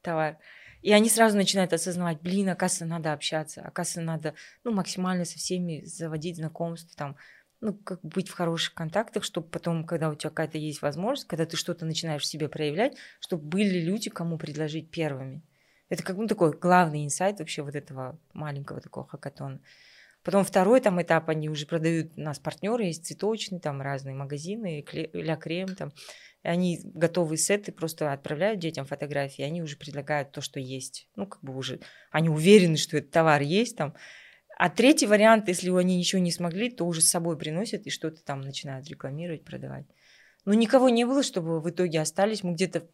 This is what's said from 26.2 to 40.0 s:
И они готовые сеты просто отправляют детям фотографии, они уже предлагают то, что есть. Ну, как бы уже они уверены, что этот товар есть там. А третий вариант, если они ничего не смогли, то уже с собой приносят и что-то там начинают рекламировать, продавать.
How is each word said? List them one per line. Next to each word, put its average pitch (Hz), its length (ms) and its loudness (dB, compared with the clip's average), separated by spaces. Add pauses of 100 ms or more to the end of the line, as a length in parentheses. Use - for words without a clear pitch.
И - 40 -4
они 175 360 0
готовые 160 540 0
сеты 202 340 0
просто 156 420 -4
отправляют 165 460 -2
детям 151 260 -4
фотографии, 143 560 -6
они 156 200 -4
уже 151 160 -8
предлагают 143 540 -4
то, 143 100 -10
что - 180 -8
есть. 131 560 -10
Ну, 202 100 -6
как - 160 -16
бы 135 140 -10
уже 127 240 -8 (320)
они 160 180 4
уверены, 165 480 8
что 151 200 0
этот 143 140 -4
товар 156 300 6
есть 190 340 0
там. 165 180 -4 (640)
А 180 120 4
третий 262 380 6
вариант, 214 400 8
если 180 240 0
они 180 260 4
ничего 180 240 2
не 175 100 2
смогли, 175 380 -2
то 240 160 -4
уже 165 140 -2
с - 100 2
собой 165 280 0
приносят 165 500 -6
и - 20 -8
что-то 160 340 -8
там 139 180 -8
начинают 135 480 -10
рекламировать, 147 560 -10
продавать. 135 400 -12 (580)